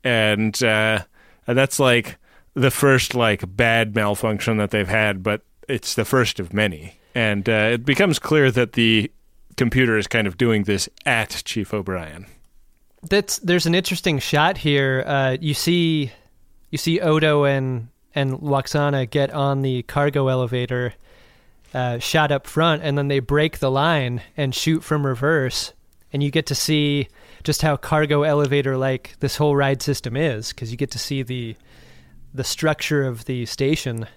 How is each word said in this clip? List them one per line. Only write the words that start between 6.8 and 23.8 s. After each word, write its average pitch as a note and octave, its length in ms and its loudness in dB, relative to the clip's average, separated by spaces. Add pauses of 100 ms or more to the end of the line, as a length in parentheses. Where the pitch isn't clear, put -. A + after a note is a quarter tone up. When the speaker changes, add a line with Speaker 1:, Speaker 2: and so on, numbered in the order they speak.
Speaker 1:
And, G#2+ 340 0
uh, A2 240 2
it A#2+ 120 -2
becomes D3 340 2
clear C#3+ 320 4
that A#2 220 0
the A2 400 2 (440)
computer A#2+ 420 2
is G2+ 80 -2
kind G#2+ 220 0
of F2 80 -6
doing A2+ 260 2
this G2 260 0 (160)
at A2+ 400 -2
Chief G#2+ 300 -6
O'Brien. F2+ 520 -8 (760)
Speaker 2:
That's, G3 380 -2
there's F3 260 2
an E3+ 80 4
interesting F3 460 0
shot D#3 380 2
here. C#3 460 0
Uh, C3+ 360 0
you D3+ 120 -2
see, D#3+ 600 0 (580)
you D#3 80 -6
see E3 220 0
Odo D#3 420 4
and, C3 460 0 (260)
and C3+ 200 0
Lwaxana C#3 760 0
get C#3 220 0
on C#3 300 0
the B2+ 200 -2
cargo C#3+ 460 0
elevator, B2 680 -2 (800)
uh, B2 240 -2
shot D3+ 320 0
up C#3 160 -2
front, D#3+ 380 0
and C#3+ 120 -2
then C#3+ 120 0
they C#3 100 0
break D3 400 0
the C3+ 120 0
line C3 520 0 (140)